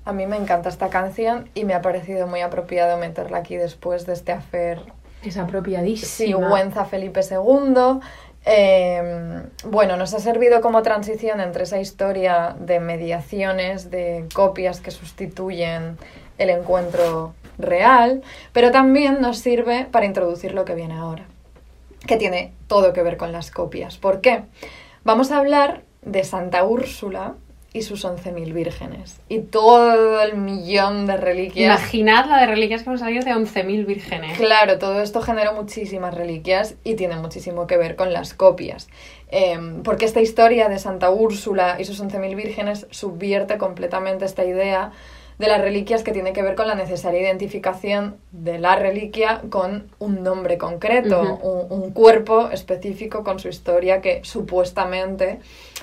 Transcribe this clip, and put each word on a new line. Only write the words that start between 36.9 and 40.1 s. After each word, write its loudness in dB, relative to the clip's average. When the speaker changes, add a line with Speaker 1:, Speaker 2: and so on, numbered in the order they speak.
Speaker 1:
tiene -4
muchísimo -8
que 2
ver 0
con -2
las -6
copias. 2
Em, -2
porque 0
esta 2